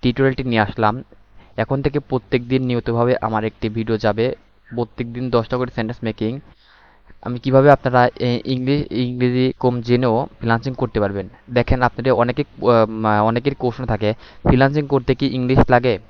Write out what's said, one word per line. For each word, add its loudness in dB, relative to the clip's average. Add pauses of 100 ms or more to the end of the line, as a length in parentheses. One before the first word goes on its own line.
টিউটোরিয়ালটি 0
নিয়ে 0
আসলাম। -2 (540)
এখন -2
থেকে -2
প্রত্যেক -4
দিন 0
নিয়মিতভাবে 0
আমার -2
একটি -4
ভিডিও -4
যাবে, 0 (400)
প্রত্যেক -6
দিন -6
দশটা 0
করে -4
সেন্টেন্স -6
মেকিং। -4 (840)
আমি -8
কিভাবে 4
আপনারা 2 (100)
এ-, -2
ইংলিশ, -2
ইংরেজি 0
কম 0
জেনেও 0 (100)
ফ্রিল্যান্সিং -2
করতে -4
পারবেন। -2 (200)
দেখেন, 2
আপনাদের 0
অনেকে, 0 (180)
আহ, 4
মা-, 0
অনেকের 0
কোশ্চেন -4
থাকে, -2 (340)
"ফ্রিল্যান্সিং 2
করতে 0
কি -2
ইংলিশ 0 (100)
লাগে?" 2 (100)